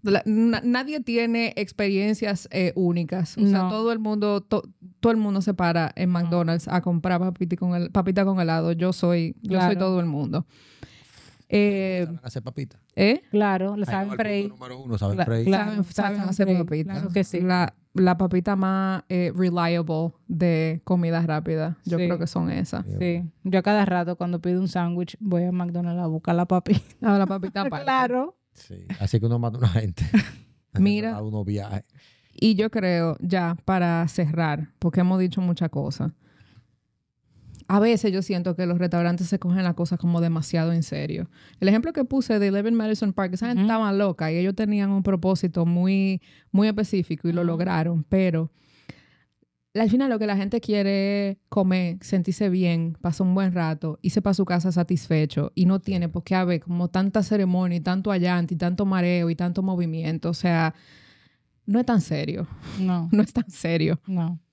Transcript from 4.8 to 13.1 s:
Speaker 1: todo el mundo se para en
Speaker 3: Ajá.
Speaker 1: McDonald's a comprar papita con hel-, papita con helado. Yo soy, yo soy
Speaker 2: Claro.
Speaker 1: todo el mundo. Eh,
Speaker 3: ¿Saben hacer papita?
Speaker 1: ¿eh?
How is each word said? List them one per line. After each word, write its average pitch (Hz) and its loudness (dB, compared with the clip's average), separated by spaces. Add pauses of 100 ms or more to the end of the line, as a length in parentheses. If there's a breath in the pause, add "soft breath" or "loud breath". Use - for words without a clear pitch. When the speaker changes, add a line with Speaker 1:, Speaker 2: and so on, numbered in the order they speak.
Speaker 1:
todo 233 4
el 226 2
mundo 202 0
se 196 0
para 170 0
en 180 0
Speaker 3:
Ajá. 175 2
Speaker 1:
McDonald's 170 0
a 175 2
comprar 175 0
papita 180 -2
con 180 -2
hel-, 175 -2
papita 190 2
con 190 2
helado. 165 0
Yo 180 0
soy, 170 0
yo 185 0
soy 180 4
Speaker 2:
Claro. 185 -2
Speaker 1:
todo 190 2
el 170 0
mundo. 147 -2 (1040 loud breath)
Eh, 196 2
Speaker 3:
¿Saben 165 -8
hacer 123 -10
papita? - -12 (160)
Speaker 1:
¿eh? 208 4